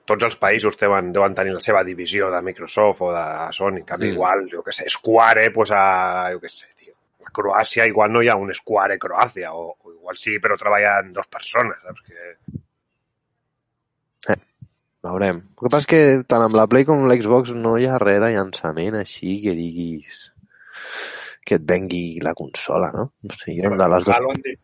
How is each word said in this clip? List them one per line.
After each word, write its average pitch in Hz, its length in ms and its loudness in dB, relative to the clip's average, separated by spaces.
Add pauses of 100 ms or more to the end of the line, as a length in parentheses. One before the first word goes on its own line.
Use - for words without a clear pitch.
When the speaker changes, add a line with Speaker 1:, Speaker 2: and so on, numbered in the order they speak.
Speaker 1:
tots 107 240 -2
els 113 120 -4
països 104 400 2
tenen, 98 360 0
deuen 98 220 2
tenir 95 180 -2
la 87 80 -8
seva 101 220 2
divisió 92 480 -4
de 90 100 -2
Microsoft 92 600 -2
o 90 120 -2
de 85 120 -4 (280)
Sony. 95 260 -4
En 80 60 -14
canvi, 90 240 -6
Speaker 2:
Mm. 98 40 -4
Speaker 1:
igual, 92 360 0
jo 87 140 -10
què 101 100 -10
sé, - 160 -8
Square, 113 640 4
pues 104 200 0
a, 92 600 2
jo 90 80 -8
què 85 100 -16
sé, - 160 -20 (100)
tio, - 180 -20 (300)
a - 80 -20
Croàcia 107 560 0
igual 104 260 2
no 117 100 4
hi 117 60 4
ha 113 60 4
un 98 180 -4
Square 98 440 0
Croàcia, 90 560 -2
o, 82 300 -12
o 87 100 -20
igual 87 240 -14
sí, 107 220 -6
però 101 180 0
treballen 101 560 0
dos 98 140 -8
persones, - 540 -4
saps? 107 200 -20
Que 85 360 -20 (1900)
Speaker 2:
Eh, 101 80 0 (680)
veurem. 92 340 -2
El - 180 -18
que 117 140 -4
passa 143 160 2
és - 20 -8
que 143 400 6
tant 120 140 4
amb 110 160 2
la 110 100 6
Play 123 180 6
com 151 120 2
amb 135 140 4
l'Xbox 123 420 2
no 117 240 0
hi 123 80 2
ha 131 140 0
res 101 220 4
de 117 120 2
llançament 95 640 -4
així 98 440 -6
que 104 120 0
diguis 85 760 -8 (1120)
que 104 140 2
et - 20 -2
vengui 87 600 -2
la 78 120 -2
consola, 78 580 -4
no? 127 280 -6
No 104 180 -16
sé, - 160 -12
jo 90 160 0
de 95 180 2
les 90 160 4
dos 98 140 4
Speaker 1:
Halo 127 160 -2
han 135 80 -6
dit 131 220 -12